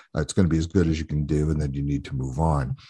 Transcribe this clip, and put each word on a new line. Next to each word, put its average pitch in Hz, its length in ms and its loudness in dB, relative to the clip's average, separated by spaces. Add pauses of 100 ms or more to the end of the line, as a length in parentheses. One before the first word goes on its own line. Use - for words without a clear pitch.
(140)
Uh, 80 60 -2
it's 76 120 -4
gonna 95 140 4
be 80 120 2
as 82 100 -2
good 87 180 4
as 78 140 0
you 78 40 -4
can 73 220 -2
do, 76 240 2
and 76 100 0
then 71 140 -2
you 69 80 -4
need 71 220 -2
to - 100 -10
move 65 240 -6
on. 73 380 0 (140)